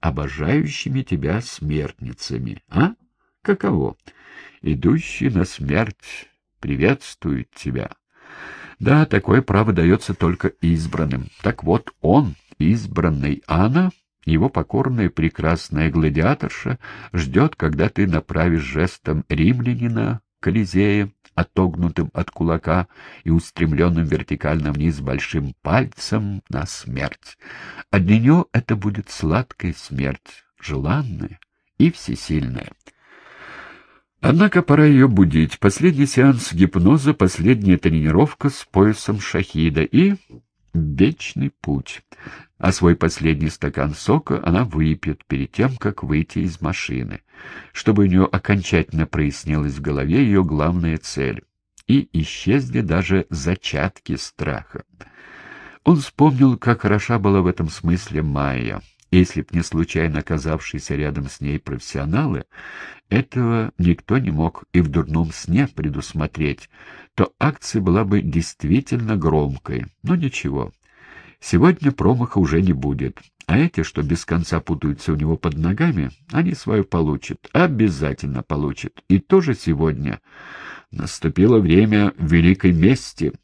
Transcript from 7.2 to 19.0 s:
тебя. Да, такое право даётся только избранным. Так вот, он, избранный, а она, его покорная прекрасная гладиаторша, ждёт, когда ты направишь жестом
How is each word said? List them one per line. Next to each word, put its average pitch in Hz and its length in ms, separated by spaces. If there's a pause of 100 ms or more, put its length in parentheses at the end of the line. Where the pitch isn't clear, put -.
тебя. 62 340 (880)
Да, 147 300
такое 101 340
право 104 320
даётся 85 400
только 90 360
избранным. 80 800 (120)
Так - 220
вот, - 280 (100)
он, 101 340 (240)
избранный, 80 880
а 85 180
она, 175 260 (340)
его 80 240
покорная 123 600
прекрасная 80 800
гладиаторша, 80 880 (360)
ждёт, 90 420
когда 78 340
ты 101 160
направишь 82 580
жестом 76 640